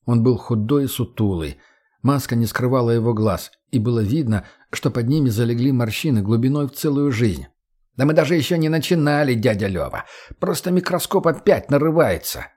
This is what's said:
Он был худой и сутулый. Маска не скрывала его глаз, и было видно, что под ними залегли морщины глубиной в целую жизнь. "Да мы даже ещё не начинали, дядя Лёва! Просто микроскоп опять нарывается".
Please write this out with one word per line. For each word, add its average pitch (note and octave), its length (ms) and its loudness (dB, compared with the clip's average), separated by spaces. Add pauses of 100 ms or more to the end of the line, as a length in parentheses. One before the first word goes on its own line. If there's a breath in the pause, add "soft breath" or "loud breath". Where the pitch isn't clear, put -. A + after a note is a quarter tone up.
Он A#2+ 180 2
был B2 140 4
худой B2 480 0
и - 20 -2
сутулый. F#2+ 680 -2 (440 soft breath)
Маска C3 340 0
не A#2 120 2
скрывала B2 420 0
его A#2 240 2
глаз, G#2+ 380 -2 (180)
и C3+ 80 0
было A#2 220 0
видно, A2 460 0 (260 loud breath)
что - 180 -2
под A#2 180 -2
ними C#3 220 2
залегли A#2+ 420 0
морщины A#2+ 520 0
глубиной B2+ 440 0
в C3+ 40 -8
целую C#3+ 400 0
жизнь. G#2 340 0 (520)
"Да C3 80 2
мы D3+ 80 4
даже D#3 220 2
ещё E3 200 0
не D#3+ 140 0
начинали, D3 640 0
дядя G#2+ 320 0
Лёва! D#2+ 380 -6 (340 loud breath)
Просто F3+ 320 -4
микроскоп F3+ 560 0
опять D#3+ 420 0
нарывается". C#3+ 880 0